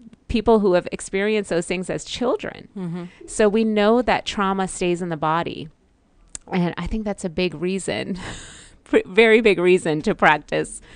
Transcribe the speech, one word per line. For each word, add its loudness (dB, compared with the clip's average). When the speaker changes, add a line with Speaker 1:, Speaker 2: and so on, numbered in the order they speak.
Speaker 1:
people 4
who 4
have 2
experienced -4
those 0
things -4
as -6
children. -6
Speaker 2:
Mm-hmm. -8
Speaker 1:
So 2
we 2
know 2
that -2
trauma -2
stays -2
in -6
the -4
body. -4
And -2
I -8
think -6
that's -6
a -6
big -4
reason, -6
<laughs> -20
pr-, 2
very 6
big 4
reason 4
to 0
practice, 0